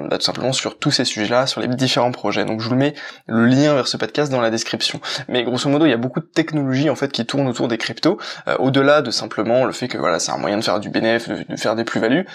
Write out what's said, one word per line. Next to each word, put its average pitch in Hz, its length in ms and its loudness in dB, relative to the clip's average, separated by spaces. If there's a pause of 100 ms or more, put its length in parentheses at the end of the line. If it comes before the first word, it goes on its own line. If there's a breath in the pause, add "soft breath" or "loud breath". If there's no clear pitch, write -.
bah, - 80 -2
tout - 80 -2
simplement 101 280 -2
sur - 260 -4
tous 151 100 0
ces 131 160 2
sujets-là, 120 400 2
sur 127 160 -4
les 117 60 -2
différents 123 440 2
projets. 101 340 -2
Donc, 110 160 -4
je 113 80 -4
vous 123 60 2
mets 143 200 2 (320 loud breath)
le 113 180 4
lien 139 300 6
vers 123 120 0
ce 120 100 -4
podcast 135 340 -2
dans 127 100 0
la 113 80 2
description. - 500 -4 (280 loud breath)
Mais 123 160 0
grosso 123 260 -2
modo, 147 160 4
il 143 60 6
y - 20 4
a 113 40 2
beaucoup 127 240 -2
de - 40 -8
technologies, 151 640 0
en 127 60 2
fait, 139 160 -2
qui 135 160 -4
tournent 139 200 0
autour 127 200 -2
des 117 100 0
cryptos, 160 400 0 (300 loud breath)
euh, - 100 0
au-delà 139 460 4
de 120 80 -4
simplement 113 540 0
le 101 60 0
fait 127 160 -6
que, 113 120 -6
voilà, 82 180 2
c'est - 140 -4
un 64 80 -4
moyen 92 180 0
de 110 60 -2
faire 101 160 0
du 101 100 -8
bénéf, 113 380 0
de, 82 160 -6
de - 140 -10
faire 110 180 0
des 113 80 -2
plus-values. 113 520 2